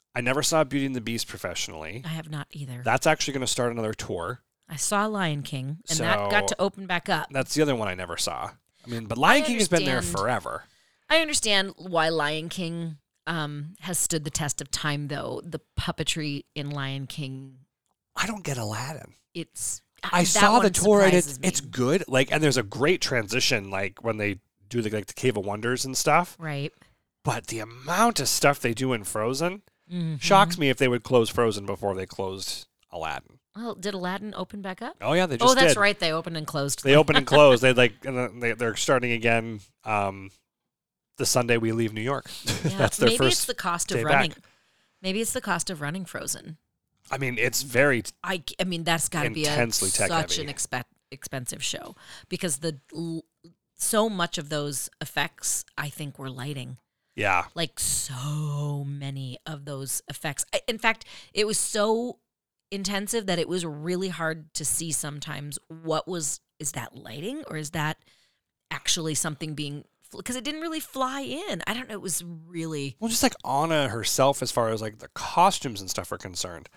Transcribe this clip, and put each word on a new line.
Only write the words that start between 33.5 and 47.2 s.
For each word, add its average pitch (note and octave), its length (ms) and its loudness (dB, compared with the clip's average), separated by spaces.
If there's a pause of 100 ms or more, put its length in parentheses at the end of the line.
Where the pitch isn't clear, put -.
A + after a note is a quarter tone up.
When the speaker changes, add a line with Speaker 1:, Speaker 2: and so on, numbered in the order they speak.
Speaker 2:
Well, A3+ 200 -10
did F#3+ 180 -8
Aladdin G3 420 -6
open G3 280 -10
back F#3 180 -10
up? B3+ 220 -12
Speaker 1:
Oh, B2 100 0
yeah, F3+ 140 4
they C#3+ 100 -2
Speaker 2:
Oh, - 20 -6
Speaker 1:
just B3 180 8
Speaker 2:
that's C4 180 8
Speaker 1:
did. G#3+ 60 2
Speaker 2:
right. G3+ 180 4
They E3 120 0
opened E3 280 -4
and D3+ 80 -6
closed. C#3+ 360 -4
Speaker 1:
They C#3 140 8
opened D3+ 220 8
and C3+ 80 2
closed. C#3 360 10
They, C3 120 8
like, A#2+ 180 8 (120)
and C3+ 120 -4
then A#2+ 240 -4
they, A#2 120 0
they're A2+ 240 -2
starting B2 360 2
again, A2+ 480 2 (240)
um, G2 460 -2 (880)
the B2 80 -2
Sunday A#2+ 320 4
we A2+ 140 0
leave A2+ 200 0
New A2 80 -6
York. B2+ 360 -4
<laughs> - 280 -4
Speaker 2:
Yeah. F#3+ 140 0
Speaker 1:
That's B2 180 2
their - 120 6
Speaker 2:
Maybe - 100 4
Speaker 1:
first C3 220 6
Speaker 2:
it's - 40 0
the - 100 -4
cost F3 380 -2
of B2 60 0
Speaker 1:
day A#2 60 0
Speaker 2:
running. C#3 260 4
Speaker 1:
back. - 80 -18 (640)
Speaker 2:
Maybe F#3+ 180 -2
it's - 140 -4
the B3 80 -4
cost F3 260 -2
of D#3 140 -8
running E3+ 240 -6
Frozen. - 500 -10 (540)
Speaker 1:
I C3+ 80 -2
mean, B2+ 200 -2